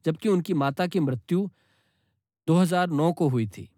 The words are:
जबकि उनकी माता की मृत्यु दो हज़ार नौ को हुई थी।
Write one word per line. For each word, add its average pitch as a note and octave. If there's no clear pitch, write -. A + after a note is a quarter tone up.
जबकि D#3+
उनकी F3+
माता C#3+
की F3+
मृत्यु E3+
दो D#3+
हज़ार F3+
नौ D#3+
को E3
हुई A#2+
थी। G2